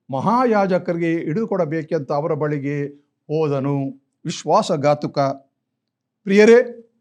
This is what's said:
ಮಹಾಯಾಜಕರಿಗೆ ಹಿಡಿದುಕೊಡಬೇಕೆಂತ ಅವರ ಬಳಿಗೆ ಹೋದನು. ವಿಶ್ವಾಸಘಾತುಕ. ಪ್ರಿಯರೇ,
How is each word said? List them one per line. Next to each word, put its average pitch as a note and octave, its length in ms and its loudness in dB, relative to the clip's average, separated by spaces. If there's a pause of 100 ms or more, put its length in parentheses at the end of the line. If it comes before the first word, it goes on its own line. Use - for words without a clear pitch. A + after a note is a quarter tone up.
(100)
ಮಹಾಯಾಜಕರಿಗೆ F3+ 1120 0
ಹಿಡಿದುಕೊಡಬೇಕೆಂತ E3 880 -4
ಅವರ D3+ 220 -2
ಬಳಿಗೆ C#3+ 520 -4 (400)
ಹೋದನು. C#3+ 500 -2 (480)
ವಿಶ್ವಾಸಘಾತುಕ. D3+ 920 0 (1040)
ಪ್ರಿಯರೇ, A3 680 4 (100)